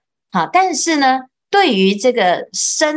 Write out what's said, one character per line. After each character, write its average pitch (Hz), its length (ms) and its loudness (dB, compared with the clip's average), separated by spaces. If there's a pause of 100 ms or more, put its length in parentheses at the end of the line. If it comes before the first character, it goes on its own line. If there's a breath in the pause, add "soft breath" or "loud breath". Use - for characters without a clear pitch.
(300)
好， 175 220 -2
但 370 220 2
是 311 220 -2
呢， 262 260 0 (280)
对 381 240 2
于 190 220 2
这 240 160 0
个 185 400 0
生 - 440 -4